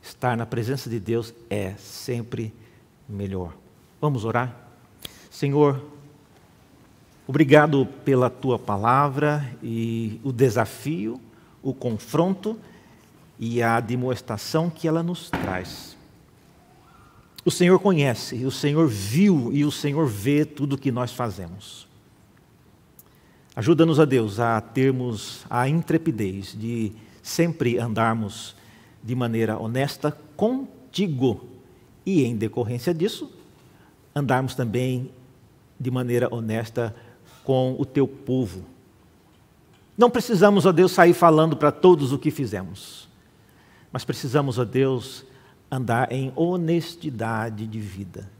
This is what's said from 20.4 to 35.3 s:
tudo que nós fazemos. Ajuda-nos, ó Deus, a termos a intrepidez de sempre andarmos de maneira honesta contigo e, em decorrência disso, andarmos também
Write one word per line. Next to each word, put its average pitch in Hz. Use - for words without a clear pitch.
tudo 139
que 135
nós 120
fazemos. 95
Ajuda-nos, 156
ó 156
Deus, 113
a 117
termos 127
a 123
intrepidez 117
de 110
sempre 160
andarmos 113
de 113
maneira 113
honesta 135
contigo 185
e, 180
em 117
decorrência 117
disso, 165
andarmos 135
também 127